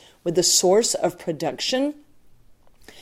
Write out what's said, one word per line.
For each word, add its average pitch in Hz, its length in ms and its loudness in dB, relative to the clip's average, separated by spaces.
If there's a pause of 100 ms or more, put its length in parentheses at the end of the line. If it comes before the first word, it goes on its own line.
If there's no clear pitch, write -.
(220)
with 175 120 -4
the 175 80 4
source 196 520 2
of - 240 -4
production? 170 760 -4 (1080)